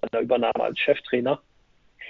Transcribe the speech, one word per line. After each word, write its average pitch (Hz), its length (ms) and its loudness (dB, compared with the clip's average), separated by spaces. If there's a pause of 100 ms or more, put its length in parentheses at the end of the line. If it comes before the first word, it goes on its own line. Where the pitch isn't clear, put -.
seiner 113 220 0
Übernahme 120 380 2
als 113 180 -2
Cheftrainer. - 600 -2 (720)